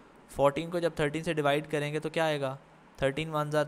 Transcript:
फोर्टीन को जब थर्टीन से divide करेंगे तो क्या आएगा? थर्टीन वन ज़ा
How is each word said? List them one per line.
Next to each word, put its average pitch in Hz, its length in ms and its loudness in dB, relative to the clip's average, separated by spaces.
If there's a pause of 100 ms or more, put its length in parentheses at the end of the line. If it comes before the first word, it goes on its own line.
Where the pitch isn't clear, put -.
(360)
फोर्टीन 143 340 2
को 175 100 0
जब 165 180 -2
थर्टीन 156 240 0
से 165 120 -2
divide 147 320 2
करेंगे 147 340 -2
तो 156 100 -6
क्या 160 140 0
आएगा? 139 340 -2 (440)
थर्टीन 139 280 0
वन 151 200 -2
ज़ा 151 180 2